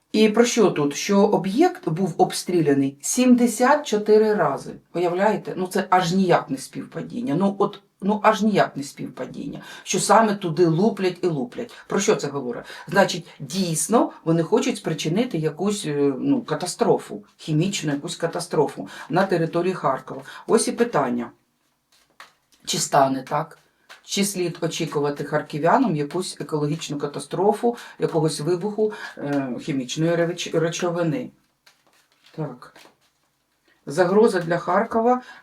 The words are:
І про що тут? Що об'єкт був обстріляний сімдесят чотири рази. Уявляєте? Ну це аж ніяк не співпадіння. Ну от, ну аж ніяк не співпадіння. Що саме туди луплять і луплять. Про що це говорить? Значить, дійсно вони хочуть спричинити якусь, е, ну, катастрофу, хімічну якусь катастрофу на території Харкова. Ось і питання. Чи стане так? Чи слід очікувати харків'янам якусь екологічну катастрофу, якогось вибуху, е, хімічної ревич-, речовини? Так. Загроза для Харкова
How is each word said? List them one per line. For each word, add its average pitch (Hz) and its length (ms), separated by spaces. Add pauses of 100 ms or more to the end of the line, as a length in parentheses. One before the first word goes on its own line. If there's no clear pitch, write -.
(120)
І 214 160
про 226 160
що 208 260
тут? 143 260
Що 196 240
об'єкт 208 680
був 165 300
обстріляний 143 840
сімдесят 247 840
чотири 214 480
рази. 165 380 (220)
Уявляєте? 175 600
Ну 185 100
це 196 240
аж 175 220
ніяк 180 380
не 135 80
співпадіння. 139 760
Ну 196 240
от, 202 220 (200)
ну 208 220
аж 202 200
ніяк 190 340
не 139 60
співпадіння. - 800 (200)
Що - 180
саме 226 340
туди 175 320
луплять 185 560
і 185 40
луплять. 123 480 (120)
Про 196 140
що 202 160
це 151 120
говорить? 127 360 (240)
Значить, 175 380 (140)
дійсно 180 720 (120)
вони 165 180
хочуть 247 340
спричинити 170 600
якусь, 156 480
е, 143 320
ну, 131 240
катастрофу, 147 840 (120)
хімічну 156 560
якусь 165 240
катастрофу 156 720 (220)
на 175 140
території 170 500
Харкова. - 480 (240)
Ось 226 220
і 240 40
питання. 127 580 (1300)
Чи - 140
стане 135 440
так? - 360 (500)
Чи 196 160
слід 180 360
очікувати 151 640
харків'янам 160 720
якусь 147 440
екологічну 147 580
катастрофу, 190 760 (220)
якогось 156 420
вибуху, 202 520 (260)
е, 139 300 (120)
хімічної 156 560
ревич-, 170 420
речовини? 165 720 (1080)
Так. - 400 (1120)
Загроза 185 540
для 165 180
Харкова 226 640 (200)